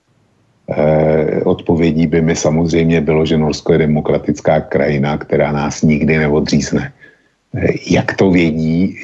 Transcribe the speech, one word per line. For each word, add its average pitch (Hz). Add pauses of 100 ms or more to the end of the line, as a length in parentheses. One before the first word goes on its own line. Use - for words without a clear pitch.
(680)
Eh, 78
odpovědí 82
by 82
mi 82
samozřejmě 82
bylo, 78
že 78
Norsko 76
je 80 (100)
demokratická 76
krajina, 73
která 73
nás 73
nikdy 78
neodřízne. 76 (600)
Eh, - (220)
jak -
to 95
vědí, 82